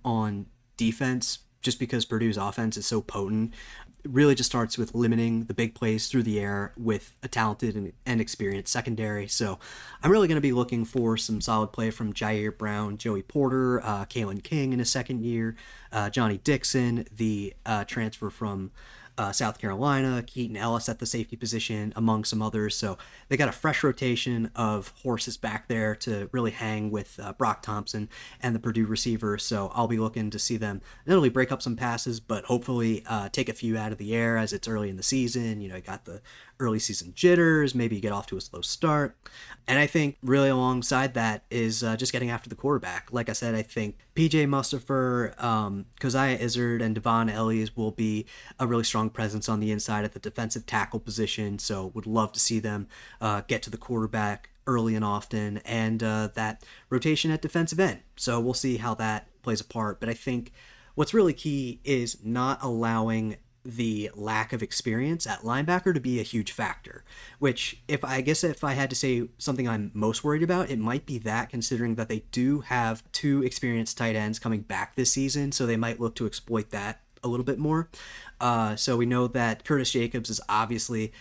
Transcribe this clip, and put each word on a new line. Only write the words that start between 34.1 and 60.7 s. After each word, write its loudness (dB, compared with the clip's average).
air 2
as 0
it's -6
early -2
in -8
the -6
season. 0
You -8
know, -10
you -12
got -12
the -12
early 2
season -4
jitters, 6
maybe 0
you -4
get 0
off -4
to -6
a -6
slow -12
start. 0
And 4
I 6
think 2
really 6
alongside 2
that 0
is, 0
uh, 0
just -2
getting -2
after -6
the -10
quarterback. -2
Like -2
I -2
said, -2
I 0
think -4
P 6
J 4
Mustipher, 0
um, 0
Keziah 2
Izzard, 0
and 0
Devon 2
Ellies 0
will -2
be -2
a 2
really 2
strong 0
presence -2
on 2
the 2
inside -2
at -4
the -14
defensive -6
tackle -2
position. -2
So -4
would -8
love 2
to -2
see 2
them, -4
uh, 0
get 0
to -10
the -6
quarterback -2
early 2
and 2
often, -2
and, 0
uh, 0
that -4
rotation 2
at -2
defensive 0
end. 2
So 0
we'll 0
see 0
how -2
that -2
plays 0
a -6
part. -4
But -4
I 0
think -6